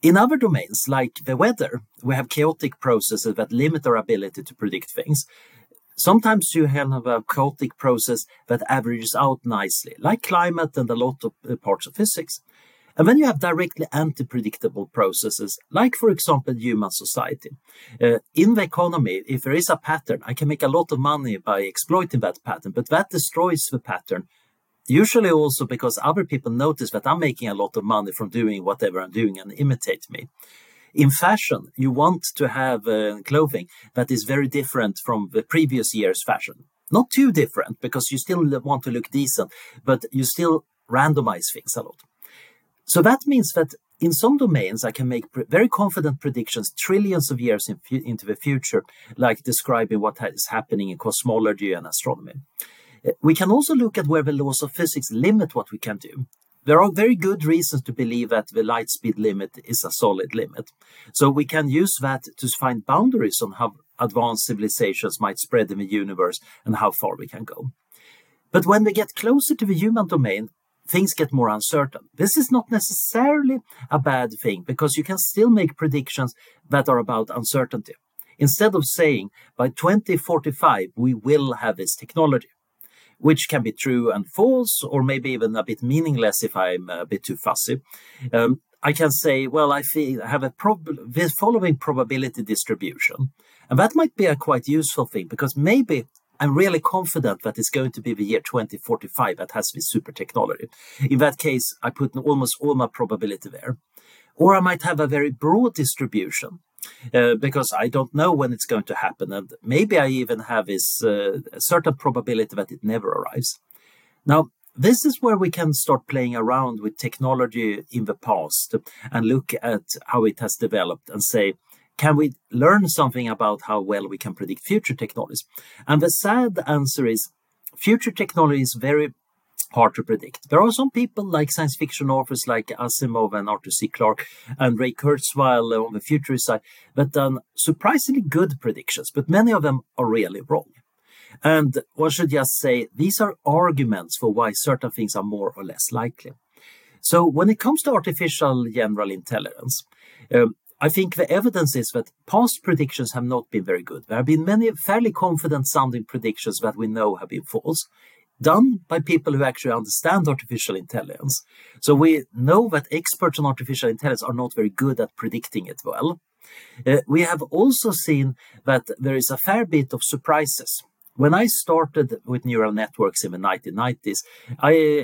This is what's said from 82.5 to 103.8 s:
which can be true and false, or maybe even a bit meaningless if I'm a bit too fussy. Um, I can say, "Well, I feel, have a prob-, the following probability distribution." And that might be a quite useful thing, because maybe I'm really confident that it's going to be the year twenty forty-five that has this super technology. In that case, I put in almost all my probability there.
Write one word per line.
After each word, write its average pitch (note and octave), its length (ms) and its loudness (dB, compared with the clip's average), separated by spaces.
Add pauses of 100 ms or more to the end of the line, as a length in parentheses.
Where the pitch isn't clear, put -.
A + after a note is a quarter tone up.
which D#3 300 2
can B2 160 -2
be A2 80 -4
true A#2+ 400 0
and G#2 180 -4
false, B3 540 2
or C3+ 180 0
maybe C3 300 -2
even A2+ 240 -2
a G#2+ 80 -2
bit A2+ 180 -8
meaningless B2+ 600 0
if - 120 -4
I'm F2+ 320 -2
a F2 160 -6
bit G2 200 -6
too F#2 120 -6
fussy. - 440 -4 (520)
Um, A#2 280 2 (200)
I D3 120 2
can D3+ 180 2
say, C3+ 380 0
"Well, D3 240 2
I C#3+ 100 -2
feel, C3+ 400 -2
have B2+ 220 -2
a B2+ 60 -4
prob-, F#3+ 360 -2
the D3 540 -2
following F#3 380 2
probability C3 640 -4
distribution." - 880 -4 (360)
And C3+ 120 2
that A3 160 2
might D#4+ 180 2
be G3 120 2
a D3+ 100 2
quite C3+ 320 -2
useful C#3+ 380 0
thing, F#2+ 200 -8
because B2+ 300 -6
maybe E3 480 2 (360)
I'm C#3+ 160 2
really F3 240 4
confident D#3 600 -2
that G#2+ 160 -6
it's A2+ 120 -4
going C3 220 -2
to A2+ 100 -14
be A#2 120 -4
the G#2 100 -4
year G#2+ 160 0
twenty A2 380 -4
forty-five F#2+ 580 -4
that F2+ 160 -10
has G#2+ 220 -4
this - 140 -6
super - 240 -4
technology. - 560 -4 (420)
In C3+ 80 2
that C#3+ 200 2
case, C3 440 -2
I A#2+ 80 -4
put C#3 240 -4
in C3+ 80 -6
almost C#3 380 0
all C#3+ 140 0
my C3 120 0
probability G2+ 640 -6
there. - 260 -8 (580)